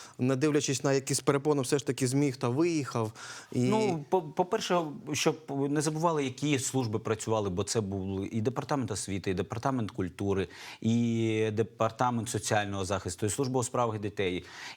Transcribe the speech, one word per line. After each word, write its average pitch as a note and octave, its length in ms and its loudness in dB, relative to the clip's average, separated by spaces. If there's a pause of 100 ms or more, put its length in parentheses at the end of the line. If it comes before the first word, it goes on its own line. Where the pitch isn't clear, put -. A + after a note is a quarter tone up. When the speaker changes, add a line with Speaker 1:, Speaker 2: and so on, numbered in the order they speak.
(200)
Speaker 1:
не B2+ 160 4
дивлячись C#3+ 480 2
на C#3 100 4
якісь C3+ 260 0
перепони, C#3+ 420 2
все C#3+ 160 2
ж - 100 -6
таки B2+ 200 0
зміг C3+ 280 2
та B2 140 -2
виїхав. C3 640 0 (400)
І B2+ 120 0
Speaker 2:
Ну, G3+ 360 2 (100)
по, F#3+ 120 4
по-перше, F3 600 0 (320)
щоб D#3 220 2 (340)
не D3 120 2
забували, D#3 420 2
які C3+ 360 0
служби A2+ 400 0
працювали, A2 500 0
бо F#2 140 0
це A2+ 180 -2
був G2 540 -4
і A2+ 60 0
департамент B2+ 500 -2
освіти, G2 400 -4
і - 20 0
департамент G#2+ 580 -2
культури, F#2+ 560 -2 (340)
і A2+ 720 2
департамент A2+ 760 0
соціального G2+ 560 0
захисту, F#2 400 -2
і G2+ 40 0
служба B2+ 300 0
у A#2+ 40 2
справах A#2 360 0
дітей, F#2+ 440 -2 (340)